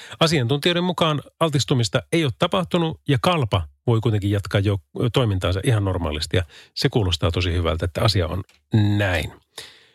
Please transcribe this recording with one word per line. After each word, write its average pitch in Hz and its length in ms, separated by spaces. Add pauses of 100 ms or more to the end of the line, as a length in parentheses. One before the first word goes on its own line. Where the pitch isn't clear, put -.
(200)
asiantuntijoiden 156 640
mukaan 165 380 (180)
altistumista 135 640 (100)
ei 165 120
ole 135 160
tapahtunut 170 680
ja 139 140
Kalpa 120 460 (200)
voi 117 140
kuitenkin 104 300
jatkaa 101 300
jo 98 160 (360)
toimintaansa 95 500
ihan 107 220
normaalisti 82 520
ja 90 60 (300)
se - 160
kuulostaa 92 420
tosi 87 220
hyvältä, 85 320
että - 160
asia 104 260
on 85 160 (540)
näin. 90 340 (640)